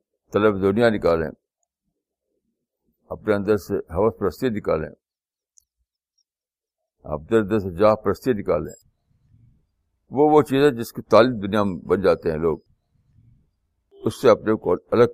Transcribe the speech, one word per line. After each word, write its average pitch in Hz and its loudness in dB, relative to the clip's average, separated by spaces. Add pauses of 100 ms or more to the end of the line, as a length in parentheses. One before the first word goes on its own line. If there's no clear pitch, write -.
(320)
طلب 101 0
دنیا 104 2
نکالیں، 82 0 (1800)
اپنے 95 -4
اندر 101 0
سے 98 -6
ہوس 101 -2
پرستی 104 -4
نکالیں، 82 -4 (2000)
اپنے 76 -2
اندر 107 0
سے 92 -6
جاہ 107 4
پرستی 104 -4
نکالیں۔ 87 -4 (1200)
وہ، 151 2
وہ 151 6
چیزیں 139 2
جس 117 -8
کی 117 -12
طالب 113 4
دنیا 104 -2
میں 90 -6
بن 90 2
جاتے 85 0
ہیں 78 -4
لوگ، 80 -2 (1500)
اس - -6
سے - 6
اپنے 104 2
کو 87 -2
الگ 113 0